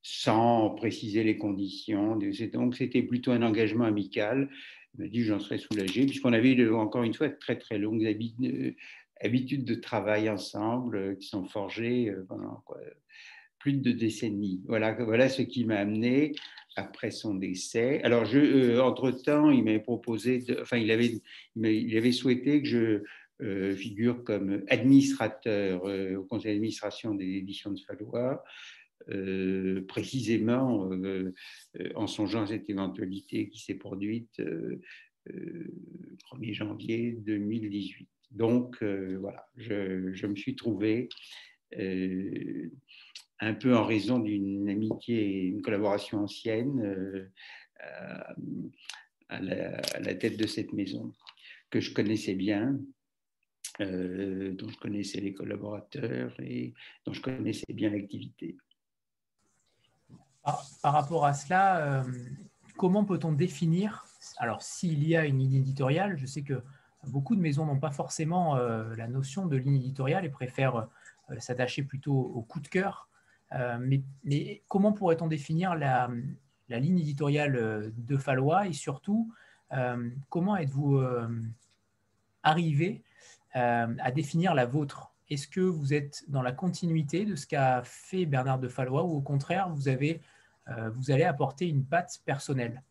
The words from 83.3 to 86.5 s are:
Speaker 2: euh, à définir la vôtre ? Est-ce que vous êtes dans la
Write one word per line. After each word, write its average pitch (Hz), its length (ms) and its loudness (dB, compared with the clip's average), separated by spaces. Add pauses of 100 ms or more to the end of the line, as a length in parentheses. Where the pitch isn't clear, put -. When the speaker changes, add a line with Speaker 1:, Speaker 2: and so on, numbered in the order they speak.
Speaker 2:
euh, 120 320 4 (120)
à 135 120 0
définir 160 440 2
la 131 100 6
vôtre ? 143 500 -4 (140)
Est-ce 143 200 -6
que - 120 -4
vous 156 320 2
êtes 143 360 -2
dans 139 120 0
la 123 120 0